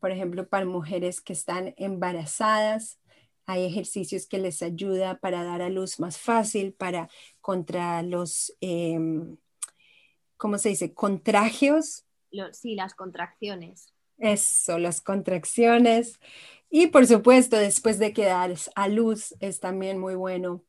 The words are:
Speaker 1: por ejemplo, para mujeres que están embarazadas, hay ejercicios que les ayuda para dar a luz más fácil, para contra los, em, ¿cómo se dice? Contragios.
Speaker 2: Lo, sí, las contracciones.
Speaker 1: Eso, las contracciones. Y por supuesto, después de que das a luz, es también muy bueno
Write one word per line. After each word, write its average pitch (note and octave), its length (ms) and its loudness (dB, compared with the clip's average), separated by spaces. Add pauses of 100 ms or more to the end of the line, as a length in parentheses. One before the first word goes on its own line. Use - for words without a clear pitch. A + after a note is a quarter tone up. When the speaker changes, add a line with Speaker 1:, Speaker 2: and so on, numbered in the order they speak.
Speaker 1:
por F#3 100 -4
ejemplo, F#3 380 -6
para F#3+ 160 -2
mujeres F3 560 -6
que - 120 -14
están F3+ 440 -8
embarazadas, G3 1200 -2 (480)
hay F#3 180 -2
ejercicios F#3 600 -6
que G3 120 -8
les F#3+ 240 -6
ayuda F#3 560 -4
para F3+ 240 -4
dar F3 200 -6
a F3+ 80 -4
luz F#3+ 280 -6
más F3 200 -8
fácil, G#3+ 540 0
para F3 360 -6 (320)
contra F3 640 -4
los, F3 580 -6
em, E3 760 -4 (1000)
¿cómo G#3 220 -4
se G#3+ 120 0
dice? F#3 240 -6
Contragios. A3 1120 0 (260)
Speaker 2:
Lo, F#3+ 220 -12
sí, A3+ 240 -10
las F#3+ 180 -6
contracciones. F3+ 1000 -12 (280)
Speaker 1:
Eso, G#3 580 0
las E3+ 220 -2
contracciones. A#3 1200 4 (500)
Y E4 180 8
por C4 180 10
supuesto, A#3+ 500 8
después G#3 420 2
de G#3 140 0
que G#3+ 140 0
das F3+ 500 0
a G3+ 100 0
luz, A3 540 0
es G3 200 -6
también F#3+ 380 -4
muy F#3+ 160 -6
bueno F#3 540 -6